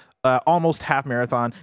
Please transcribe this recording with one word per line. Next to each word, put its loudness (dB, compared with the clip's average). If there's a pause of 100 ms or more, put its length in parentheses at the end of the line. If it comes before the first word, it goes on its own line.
(240)
uh, 4
almost 0
half 0
marathon -2 (100)